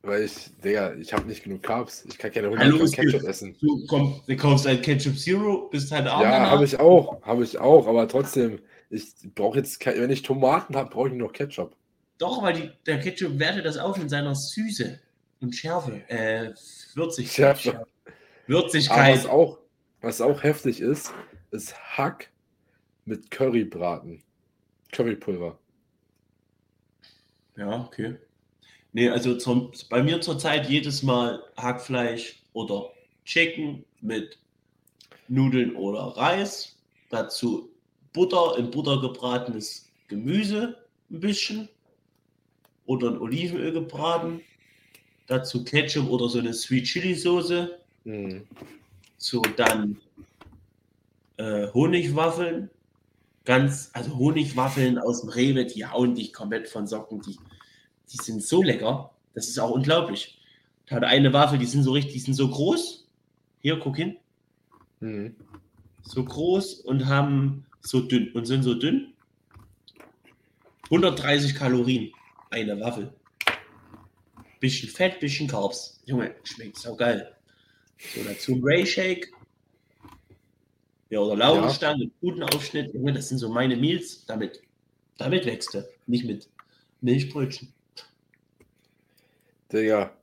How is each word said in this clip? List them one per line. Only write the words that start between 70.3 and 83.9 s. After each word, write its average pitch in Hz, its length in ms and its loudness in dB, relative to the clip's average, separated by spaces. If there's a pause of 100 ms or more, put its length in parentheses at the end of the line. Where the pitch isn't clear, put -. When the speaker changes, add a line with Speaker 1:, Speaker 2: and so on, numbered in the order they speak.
Speaker 2:
Hundertdreißig 143 640 2
Kalorien, 123 580 0 (380)
eine 104 300 -6
Waffel. 113 320 -8 (1500)
Bisschen - 280 -2
Fett, 180 320 -2
bisschen 143 280 -4
Carbs. - 580 -6
Junge, 123 280 -4 (100)
schmeckt 113 340 -16
saugeil. 117 560 -2 (800)
So, 107 100 -6
dazu 104 300 -6
ein 127 80 -2
Ray 170 240 4
Shake. 185 460 -4 (1800)
Ja, 107 100 0
oder 104 160 2
Laugenstange 147 640 4
Speaker 1:
Ja. 117 60 0
Speaker 2:
mit - 140 -10
guten 175 220 -2
Aufschnitt. 143 520 -4
Junge, 135 180 -2
das - 160 -4
sind 131 100 -2
so 113 100 -4
meine 120 280 0
Meals. 160 500 -2